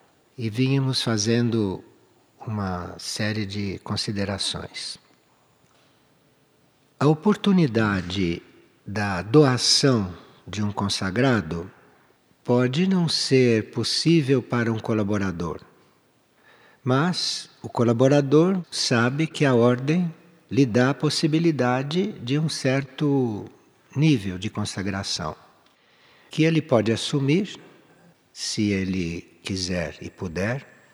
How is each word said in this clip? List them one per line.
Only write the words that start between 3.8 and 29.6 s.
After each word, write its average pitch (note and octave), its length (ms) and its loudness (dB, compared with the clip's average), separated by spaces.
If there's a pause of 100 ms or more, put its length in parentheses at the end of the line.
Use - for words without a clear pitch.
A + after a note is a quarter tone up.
A - 60 2
oportunidade A2 1400 2 (460)
da G2+ 340 -4
doação A#2+ 960 4 (320)
de G2 160 -4
um G2+ 80 0
consagrado G2 1000 -2 (720)
pode B2+ 440 2
não F3+ 200 2
ser B2 640 2
possível C#3 680 2
para A#2+ 300 -2
um A2 80 -4
colaborador, G2 800 -2 (1200)
mas C#3+ 680 0 (120)
o - 80 -14
colaborador C#3 920 4 (100)
sabe B2+ 560 0
que - 180 -2
a C3 80 4
ordem C3 580 2 (380)
lhe C3 160 2
dá B2 240 2
a C#3 60 -2
possibilidade D3+ 1160 0
de C3 260 -4
um D#3 100 0
certo C3 960 -2 (500)
nível G#2+ 440 2
de G#2+ 100 -8
consagração, G2 840 -6 (960)
que D3+ 120 0
ele D#3+ 180 4
pode A2+ 300 2
assumir, C#3+ 680 -2 (760)
se - 380 -2
ele F#2 500 -2 (220)
quiser F2+ 580 -6